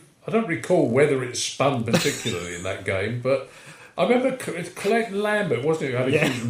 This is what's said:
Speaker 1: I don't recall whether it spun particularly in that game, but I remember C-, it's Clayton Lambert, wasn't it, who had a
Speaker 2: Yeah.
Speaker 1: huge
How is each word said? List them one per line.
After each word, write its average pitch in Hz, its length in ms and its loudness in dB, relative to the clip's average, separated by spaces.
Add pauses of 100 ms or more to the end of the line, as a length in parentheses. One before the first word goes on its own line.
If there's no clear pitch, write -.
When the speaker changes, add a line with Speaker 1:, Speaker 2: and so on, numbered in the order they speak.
(260)
Speaker 1:
I - 40 -8
don't 220 180 2
recall 165 400 2
whether 135 360 4
it - 120 -8
spun 131 480 0
particularly 101 720 -2
in 87 80 -10
that 95 200 -6
game, 104 380 -2
but 135 280 0 (460)
I - 100 0
remember 254 360 2
C-, 165 100 -6
it's 170 180 -8
Clayton 208 520 -2
Lambert, 196 420 0
wasn't 156 260 0
it, - 20 -2
who 120 60 -2
had 127 100 0
a - 40 2
Speaker 2:
Yeah. 151 160 4
Speaker 1:
huge 117 220 -2